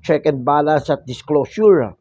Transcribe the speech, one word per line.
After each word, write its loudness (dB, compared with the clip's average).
check -2
and 0
balance 0
at -4
disclosure. 0